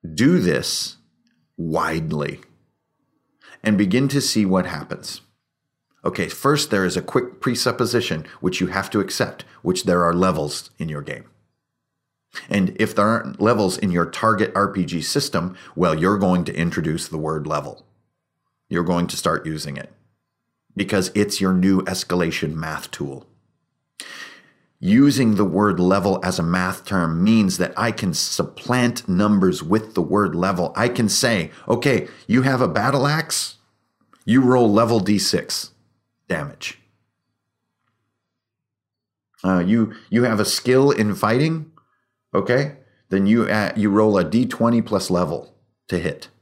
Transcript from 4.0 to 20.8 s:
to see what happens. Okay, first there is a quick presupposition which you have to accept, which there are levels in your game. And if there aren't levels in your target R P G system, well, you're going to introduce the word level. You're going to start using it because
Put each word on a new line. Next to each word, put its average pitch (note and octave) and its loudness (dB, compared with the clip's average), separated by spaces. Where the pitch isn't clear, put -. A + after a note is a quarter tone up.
to C#3+ 0
see G#2+ 0
what F#2 2
happens. - -12
Okay, F2 -4
first D3 -2
there G2 0
is F2 -2
a - -2
quick - -4
presupposition A2+ -2
which F2+ -2
you F2+ 0
have F#2+ -4
to G#2+ 0
accept, - -4
which - -2
there F2 2
are E2+ 2
levels D#2+ -2
in E2 -8
your D2 -10
game. C#2 -14
And F#2+ 0
if G#2+ -2
there G#2 2
aren't - -4
levels G#2 2
in F#2+ -2
your F2 2
target A2 0
R G2+ 0
P F#2+ -4
G D#2+ -4
system, F2+ -4
well, E2 2
you're F#2+ 2
going F2+ 2
to - -8
introduce E2 -4
the D#2+ -8
word D#2 -6
level. D2 -6
You're E2+ 0
going F2 0
to - -8
start - -6
using D2+ -10
it - -16
because G2 -2